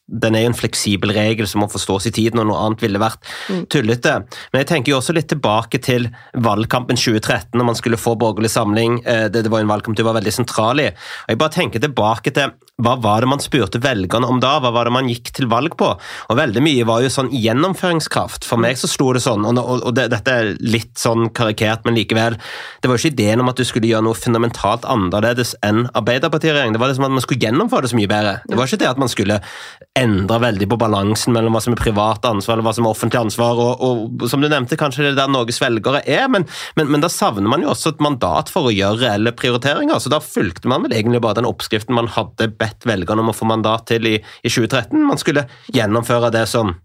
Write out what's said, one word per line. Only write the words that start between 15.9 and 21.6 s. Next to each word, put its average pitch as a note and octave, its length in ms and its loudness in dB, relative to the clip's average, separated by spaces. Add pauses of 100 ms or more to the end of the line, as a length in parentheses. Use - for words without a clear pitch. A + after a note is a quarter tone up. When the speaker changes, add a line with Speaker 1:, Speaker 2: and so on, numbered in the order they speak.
Speaker 1:
Og A2 80 0
veldig B2 260 2
mye C3+ 240 4
var A2+ 160 4
jo C3+ 80 2
sånn B2+ 220 -2
gjennomføringskraft. C#3+ 1120 0
For A#2+ 140 0
meg B2 180 0
så C3+ 80 -4
slo C3 260 2
det B2 120 0
sånn, G#2 200 0
og, A#2 140 2
og, B2 300 -2
og A#2 80 0
det, B2 160 2
dette A#2 180 0
er A2+ 200 2 (100)
litt A2 380 -2
sånn A#2 360 2
karikert, A2 500 0